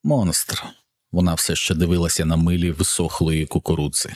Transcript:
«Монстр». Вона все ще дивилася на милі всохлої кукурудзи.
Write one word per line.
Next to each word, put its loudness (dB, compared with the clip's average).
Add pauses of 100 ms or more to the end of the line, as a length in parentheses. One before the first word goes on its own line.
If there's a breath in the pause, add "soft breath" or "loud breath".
«Монстр». 0 (480)
Вона 2
все -2
ще -2
дивилася 2
на 2
милі 2
всохлої 0
кукурудзи. -2